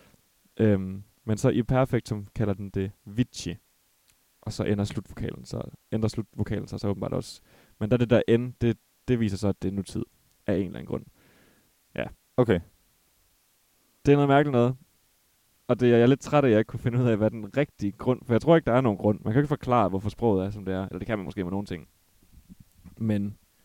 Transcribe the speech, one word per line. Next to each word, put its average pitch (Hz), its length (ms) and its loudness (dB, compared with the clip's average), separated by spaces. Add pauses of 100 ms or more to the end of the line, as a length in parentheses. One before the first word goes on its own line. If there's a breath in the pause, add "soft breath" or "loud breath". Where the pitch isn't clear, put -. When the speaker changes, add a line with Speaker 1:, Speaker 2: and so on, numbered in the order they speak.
(600 soft breath)
Speaker 1:
Øhm, 98 440 0 (220)
men 107 120 -2
så 135 120 2
i 120 140 2
perfektum 113 720 -2
kalder 101 180 -2
den 98 160 -8
det 98 220 -6 (140)
vici. 120 500 -6 (840)
Og - 120 -10
så - 100 -6
ender 101 200 0
slutvokalen - 600 -8
så, - 160 -10 (300)
ændrer 110 180 0
slutvokalen 104 580 -6
sig 101 120 -10
så 107 80 -6
åbenbart 98 260 -4
også. - 280 -8 (380 soft breath)
Men 110 120 -2
der 123 60 4
det 117 120 0
der 117 280 4
N, 123 240 -4
det, 117 160 0 (300)
det 123 120 0
viser 101 180 -2
så, 104 100 -2
at 95 140 -2
det 95 80 -4
er 95 40 -4
nutid - 300 -6 (440)
af 104 80 0
en 95 100 0
eller 87 140 -12
anden - 80 -14
grund. - 180 -8 (880 soft breath)
Ja. - 100 -4 (320)
Speaker 2:
Okay. 113 220 2 (1500)
Speaker 1:
Det 147 60 6
er 143 40 10
noget 143 140 2
mærkeligt 143 220 4
noget. 123 240 2 (920)
Og 117 120 0
det 120 140 6
er 117 40 8
jeg 120 120 8
lidt 135 100 4
træt 147 240 2
af, 135 40 4
at 120 40 6
jeg 107 80 6
ikke 110 100 0
kunne 113 100 -10
finde 120 200 -2
ud 127 40 2
af, 117 140 2
hvad 107 140 2
den 107 260 -8
rigtige 117 340 -4
grund... 120 340 -2
For 120 80 -2
jeg 110 80 2
tror 165 140 6
ikke, 165 100 2
der 117 80 2
er 127 80 4
nogen 110 160 0
grund. 107 260 0
Man 107 100 -4
kan 127 60 4
jo - 20 4
ikke 147 60 -2
forklare, 123 420 0
hvorfor 98 200 -4
sproget 98 360 0
er, 98 40 -6
som 104 160 -10
det 95 80 -4
er. 95 140 -4
Eller 90 120 -10
det 95 80 -8
kan 113 100 -2
man 95 80 -10
måske 92 180 -6
med 87 80 -6
nogle 101 160 -4
ting. 87 200 -12 (1080)
Men 104 400 -4 (280 soft breath)